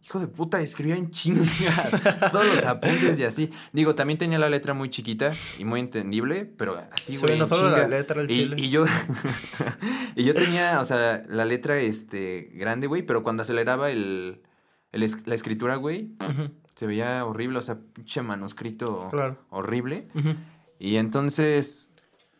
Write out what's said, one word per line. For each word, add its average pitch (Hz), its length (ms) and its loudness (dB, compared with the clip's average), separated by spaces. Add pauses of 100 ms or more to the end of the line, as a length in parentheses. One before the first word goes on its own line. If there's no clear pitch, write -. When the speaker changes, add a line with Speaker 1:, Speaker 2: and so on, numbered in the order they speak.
Speaker 1:
hijo - 160 -6
de 170 80 -4
puta, 165 320 -2
escribía 151 360 -2
en 175 140 -4
chinga 165 320 2
<laughs> 180 880 4
todos 208 160 4
los - 180 4
Speaker 2:
<laughs> - 0 -
Speaker 1:
apuntes 160 540 2
y 131 60 2
así. 147 260 0 (220)
Digo, 151 240 4
también 151 220 0
tenía 165 200 2
la 151 100 4
letra 143 260 0
muy 135 160 -4
chiquita 117 420 -2 (260)
y 95 60 -8
muy 117 160 0
entendible, 123 640 -2
pero 98 320 -6 (160)
así, - 240 -6
Speaker 2:
Sí, 139 60 -4
Speaker 1:
güey, 151 140 6
Speaker 2:
no 160 80 4
Speaker 1:
en - 40 0
Speaker 2:
solo 180 220 6
la 156 140 6
Speaker 1:
chinga. 127 40 0
Speaker 2:
letra, 143 340 0
el 143 80 -2
Speaker 1:
Y, 120 40 2
Speaker 2:
chile. 131 240 2
Speaker 1:
y 135 120 -2
yo, 151 140 6 (680)
<laughs> 240 640 -6
y 123 100 2
yo 139 100 6
tenía, 175 460 2
o 127 40 0
sea, 120 440 2
la 110 160 0
letra, 123 340 0
este, 98 760 -4
grande, 113 320 -4
güey, 165 160 -2
pero 117 220 0
cuando 113 180 -2
aceleraba 123 480 0
el, 95 520 -4 (500)
el 110 100 -2
es-, 110 240 -4
la 117 80 -2
escritura, 113 420 -2
güey, 165 440 -6
Speaker 2:
Ujú. 147 300 -4 (260)
Speaker 1:
se 117 100 -6
veía 120 380 -2
horrible, 120 340 -4
o 117 40 -4
sea, 113 160 -6 (140)
pinche - 300 -6
manuscrito 107 880 -6
Speaker 2:
Claro. 135 280 -2 (120)
Speaker 1:
horrible. 120 640 -4
Speaker 2:
Ujú. 151 220 0 (420)
Speaker 1:
Y 104 180 0
entonces, 143 960 0 (500)